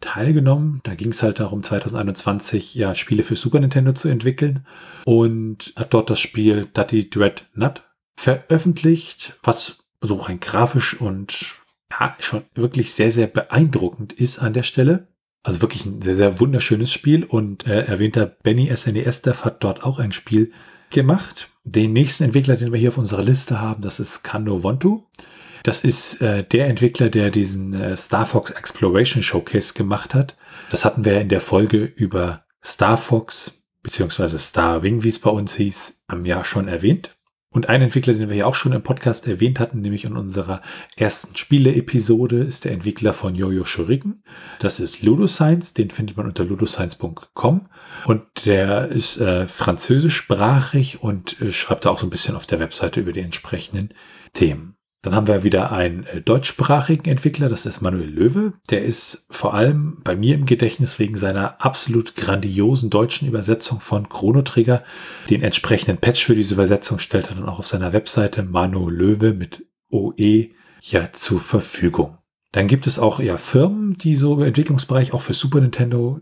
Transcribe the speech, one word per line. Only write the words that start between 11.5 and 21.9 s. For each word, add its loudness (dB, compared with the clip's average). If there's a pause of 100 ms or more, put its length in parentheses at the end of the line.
ja, -4
schon -6 (140)
wirklich -2
sehr, 2
sehr 2
beeindruckend 0
ist -2
an 0
der 0
Stelle. 2 (340)
Also -4
wirklich -2
ein -8
sehr, 0
sehr 4
wunderschönes 2
Spiel 2
und, -4
äh, 2
erwähnter 0
Benny 0
S -4
N 0
E -2
S -2
Dev 0
hat -4
dort -4
auch -2
ein -2
Spiel 0 (380)
gemacht. 0 (160)
Den 2